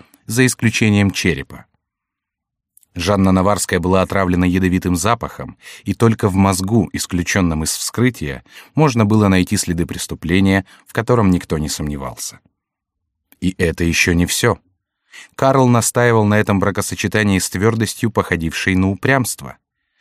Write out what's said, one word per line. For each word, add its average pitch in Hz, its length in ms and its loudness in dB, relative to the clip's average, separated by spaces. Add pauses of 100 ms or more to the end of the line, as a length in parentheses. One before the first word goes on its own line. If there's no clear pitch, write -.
(260)
за 120 200 0
исключением 104 640 2
черепа. - 540 -6 (1300)
Жанна 95 340 2
Наварская 95 480 2
была 92 240 2
отравлена 90 440 0
ядовитым 90 500 0
запахом, 90 600 -4 (280)
и 101 100 -4
только 113 340 2
в 92 60 -2
мозгу, 98 580 0
исключённом 85 680 -2
из 78 80 -4
вскрытия, 76 720 -4 (320)
можно 127 300 2
было 104 240 4
найти 95 280 2
следы 85 300 -4
преступления, 95 800 0 (220)
в - 40 -20
котором 113 380 2
никто 87 260 0
не 76 120 -4
сомневался. 71 720 -10 (1000)
И 90 180 -4
это 85 260 -2
ещё 85 280 2
не 85 140 2
всё. - 320 0 (760)
Карл 135 320 4
настаивал 120 600 4
на 104 120 2
этом 101 220 2
бракосочетании 98 800 0
с - 100 -4
твёрдостью, 110 640 -2
походившей 87 640 -2
на 95 160 2
упрямство. 120 680 -4 (440)